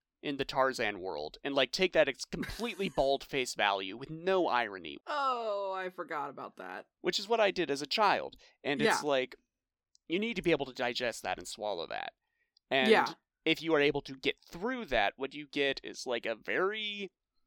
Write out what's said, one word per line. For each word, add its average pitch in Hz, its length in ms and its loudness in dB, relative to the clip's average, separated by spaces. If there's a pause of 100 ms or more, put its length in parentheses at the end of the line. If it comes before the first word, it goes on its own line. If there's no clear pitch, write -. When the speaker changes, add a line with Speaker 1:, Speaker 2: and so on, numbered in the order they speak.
(240)
Speaker 1:
in 143 140 -4
the 135 80 -2
Tarzan 123 540 0
world," 76 440 -8
and, 143 100 -2
like, 135 180 4
take 185 220 2
that 156 160 6
at 131 60 -2
its - 100 -12
completely 196 640 -4
Speaker 2:
<laughs> - 60 -14
Speaker 1:
bald 139 280 2
face 131 300 -2
value 98 420 0
with 131 140 -12
no 170 380 0
irony. 98 580 -2
Speaker 2:
Oh, 233 720 -2
I 185 120 -6
forgot 151 420 -6
about 131 260 -12
that. 92 300 -12 (140)
Speaker 1:
Which - 180 0
is 202 100 -8
what 226 100 4
I 202 120 6
did 175 180 0
as 139 140 -2
a - 40 -8
child. 139 500 2 (260)
And 139 180 0
it's 214 220 4
Speaker 2:
Yeah. 147 40 -2
Speaker 1:
like, 131 280 0 (760)
you 170 100 0
need 220 180 -4
to 185 40 -4
be 170 100 2
able 139 140 2
to 131 80 -10
digest 123 500 -2
that 92 140 -2
and 92 100 -10
swallow 101 400 -4
that. 50 260 -8 (580)
And 135 180 4
Speaker 2:
Yeah. 165 240 6 (320)
Speaker 1:
if 160 160 2
you 160 140 0
are 147 60 6
able 143 220 4
to 135 120 -12
get 135 260 -2
through 233 440 -8
that, 110 320 2
what 135 180 -6
you 147 120 -12
get 139 360 0
is, - 240 -10
like, 120 180 -4
a 113 100 -2
very, 202 760 -4 (360)